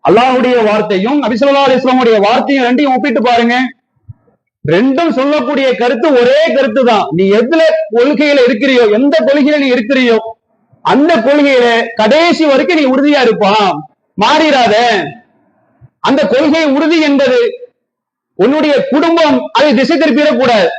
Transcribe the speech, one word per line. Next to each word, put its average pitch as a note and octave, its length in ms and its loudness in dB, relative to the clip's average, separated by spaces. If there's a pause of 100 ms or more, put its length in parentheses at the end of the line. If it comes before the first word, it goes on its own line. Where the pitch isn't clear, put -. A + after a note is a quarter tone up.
அல்லாஹ்வுடைய B3 540 0
வார்த்தையும் G#3+ 560 -2
நபி A#3+ 160 -4
ஸல்லல்லாஹு C#4 320 0
அலைஹி B3+ 120 0
வஸல்லமுடைய B3+ 400 0
வார்த்தையும் C4+ 460 0
ரெண்டையும் B3+ 300 0
ஒப்பிட்டு C#4 260 -2
பாருங்க. A#3+ 340 0 (1120)
ரெண்டும் C4 440 0
சொல்லக்கூடிய C4+ 640 -2
கருத்து B3 360 -2
ஒரே B3 280 2 (160)
கருத்து C4+ 280 -2
தான். G#3+ 280 0
நீ F3 180 -2
எதுல A#3+ 320 0 (340)
கொள்கையில C#4+ 520 2
இருக்கிறியோ, B3+ 440 0
எந்த C4+ 280 0
கொள்கையில D4 380 0
நீ C#4 140 -2
இருக்கிறியோ, B3 460 0 (680)
அந்த C#4 300 2
கொள்கையில C4+ 500 2 (300)
கடைசி D#4 500 2
வரைக்கும் D4+ 340 0
நீ C#4+ 140 0
உறுதியா C#4 280 0
இருப்பா, G#3 320 0 (680)
மாறிடாத. C4 540 2 (1200)
அந்த C4+ 280 0
கொள்கை D4 380 0
உறுதி D4+ 360 0
என்பது C#4 380 0 (1000)
உன்னுடைய C#4+ 360 0 (160)
குடும்பம் D#4 480 0 (120)
அதை D4+ 220 2
திசை C4+ 240 0
திருப்பிடக்கூடாது A#3+ 680 0 (120)